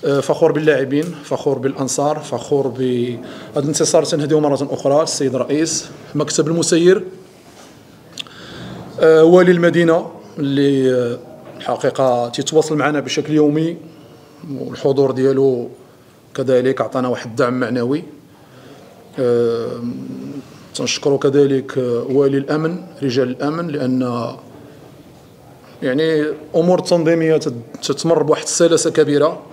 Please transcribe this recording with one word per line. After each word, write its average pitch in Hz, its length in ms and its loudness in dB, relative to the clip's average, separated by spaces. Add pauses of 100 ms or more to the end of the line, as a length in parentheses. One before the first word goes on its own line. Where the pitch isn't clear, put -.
آه، 139 160 2
فخور 151 320 2
باللاعبين، 147 520 2 (200)
فخور 135 340 -2
بالأنصار، 139 600 -2
فخور 139 500 -2
بهذا 120 500 -2 (380)
الانتصار. 151 480 2
تنهديه 151 360 0
مرة 143 300 0
أخرى 139 320 2
السيد 139 320 -2
الرئيس، 147 540 -2 (260)
مكتب 147 340 0
المسير، 170 560 2 (2000)
آه، 160 240 8
والي 180 280 8
المدينة 170 580 2 (280)
اللي، 139 560 2
آه، 123 240 -2 (380)
الحقيقة 123 720 0
تيتواصل 156 480 0
معنا 147 240 0
بشكل 135 320 -4
يومي، 156 440 2 (840)
والحضور 131 520 0
ديالو 131 580 2 (680)
كذلك 131 460 0
عطانا 127 280 -2
واحد 120 180 -4
الدعم 123 340 -2
معنوي. 123 440 -2 (1120)
آه، 120 600 0 (960)
تنشكروا 139 440 -2
كذلك، 139 600 2
آه، 120 320 -2
والي 139 280 2
الأمن، 156 380 -4 (260)
رجال 127 260 0
الأمن، 151 400 -4
لأن 127 580 -4 (1600)
يعني 151 420 0 (300)
أمور 175 240 4
تنظيمية 165 580 2
تت-، 147 180 -2 (280)
تتمر 156 400 0
بواحد 147 200 0
السلاسة 165 480 2
كبيرة. 147 480 2 (140)